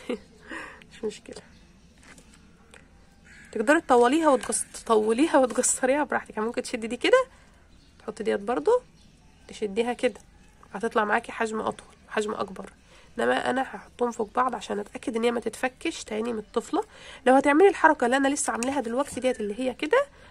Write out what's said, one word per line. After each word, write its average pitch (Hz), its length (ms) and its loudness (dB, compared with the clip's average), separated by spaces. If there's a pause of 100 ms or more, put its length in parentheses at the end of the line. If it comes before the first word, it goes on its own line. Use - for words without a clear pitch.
<laughs> 240 80 -6 (720)
مش - 120 -14
مشكله. - 380 -12 (2000)
تقدري 269 300 4
تطوليها 262 560 6
وتقص-، - 460 -8
تطوليها 226 540 2
وتقصريها 262 680 2
براحتك. - 320 -6
يعني 214 120 -4
ممكن 240 140 -4
تشدي 226 260 -8
دي 233 100 -8
كده، 494 280 4 (720)
تحطي 220 240 -12
ديت 214 160 0
برضو، 262 320 -2 (760)
تشديها 220 460 -4
كده، 233 260 -2 (540)
هتطلع 220 320 -2
معاكي 226 260 -2
حجم 220 300 -6
اطول، - 340 -8 (140)
حجم 208 240 -4
اكبر. 196 400 -10 (460)
انما 247 300 0
انا 247 120 0
هحطهم 240 500 -6
فوق 220 240 -8
بعض 254 200 0
عشان 202 240 -8
اتاكد 220 360 -8
ان 226 80 -2
هي 240 80 2
ما 240 80 -4
تتفكش - 640 -6
تاني 226 300 -6
من 214 60 -6
الطفله. 233 440 -4 (420)
لو 247 80 6
هتعملي 285 340 6
الحركه 311 380 4
اللي 247 120 2
انا 277 100 2
لسه 277 240 -2
عاملاها 254 300 -4
دلوقتي 240 380 -6
ديت 247 200 -2
اللي 208 200 -6
هي 254 140 -4
كده، 466 320 0 (240)